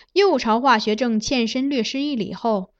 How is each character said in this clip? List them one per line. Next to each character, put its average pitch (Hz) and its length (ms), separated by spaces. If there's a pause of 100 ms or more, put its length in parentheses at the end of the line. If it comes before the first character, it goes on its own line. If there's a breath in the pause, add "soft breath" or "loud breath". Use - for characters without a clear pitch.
(120)
又 370 260
朝 226 220
化 247 200
学 214 180
正 226 220
欠 226 280
身 262 220
略 269 140
施 269 180
一 294 140
礼 214 180
后， 196 460